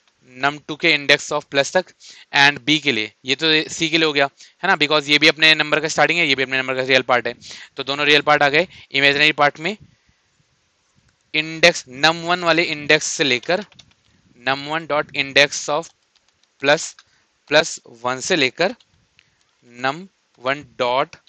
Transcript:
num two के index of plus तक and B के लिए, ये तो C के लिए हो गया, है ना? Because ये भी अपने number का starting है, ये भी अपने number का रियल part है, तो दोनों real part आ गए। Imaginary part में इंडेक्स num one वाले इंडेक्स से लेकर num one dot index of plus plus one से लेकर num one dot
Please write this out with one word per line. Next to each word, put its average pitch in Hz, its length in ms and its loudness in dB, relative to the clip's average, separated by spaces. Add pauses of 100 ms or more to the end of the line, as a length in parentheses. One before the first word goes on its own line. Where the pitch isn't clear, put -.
(360)
num 139 220 -4 (100)
two 151 120 -10
के 160 160 2
index 143 420 0
of 147 160 -10
plus 139 220 0
तक 185 160 -2 (500)
and 143 260 2
B 156 140 2
के 143 100 0
लिए, 107 200 -4 (120)
ये 131 100 -2
तो 156 180 -2 (180)
C 160 200 -4
के 160 80 0
लिए 160 80 2
हो 156 60 -2
गया, 139 160 2 (340)
है 175 60 -2
ना? 190 80 2
Because 147 320 0
ये 147 100 4
भी 151 100 4
अपने 156 260 4
number 151 260 0
का 156 80 -6
starting 156 300 0
है, 170 80 0
ये 139 80 2
भी 135 80 -2
अपने 131 200 -4
number 131 120 -4
का 131 80 -4
रियल 131 260 2
part 123 180 0
है, 120 80 -6 (420)
तो 139 80 -10
दोनों 143 220 -4
real 147 160 4
part 147 200 4
आ 143 60 4
गए। 156 200 0 (240)
Imaginary 143 480 4
part 143 200 2
में 185 160 -6 (1600)
इंडेक्स 160 540 0
num 160 400 -2
one 180 160 -2
वाले 165 180 2
इंडेक्स 151 440 0
से - 180 -4
लेकर 156 400 -2 (760)
num 135 280 -4
one 160 240 -6
dot 151 180 -2 (120)
index 139 360 2 (140)
of 160 160 -4 (720)
plus 147 300 0 (580)
plus 156 180 2 (360)
one 127 160 -4
से 180 160 -2
लेकर 165 380 -2 (920)
num 123 320 -6 (420)
one 135 220 -6 (180)
dot 127 360 -2 (120)